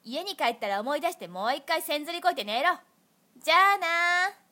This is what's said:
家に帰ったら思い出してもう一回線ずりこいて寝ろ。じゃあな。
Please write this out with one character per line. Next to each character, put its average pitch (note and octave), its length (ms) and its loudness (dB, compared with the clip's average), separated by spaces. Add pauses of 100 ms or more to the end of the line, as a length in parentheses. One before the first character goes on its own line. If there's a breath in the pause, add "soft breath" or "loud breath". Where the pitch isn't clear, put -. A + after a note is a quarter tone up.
家 C#4 180 -6
に G4+ 140 -8
帰 C#4+ 80 -2
っ A#3 140 -2
た G#3 100 -4
ら G3 100 -2
思 C4+ 160 -2
い D#4 60 -4
出 E4+ 100 -2
し F4+ 60 -14
て F#3 100 -12
も F#3 200 -6
う C4 60 0
一 D#4+ 100 -8
回 E4 180 -2
線 D4 240 -4
ず E4+ 80 -8
り F4 80 -8
こ F4+ 80 2
い C#4+ 60 -2
て G#3+ 100 -6
寝 A3+ 180 -2
ろ。 F4 160 2 (640)
じ D#4 80 2
ゃ F#4+ 240 8
あ - 20 -6
な。 F4 760 0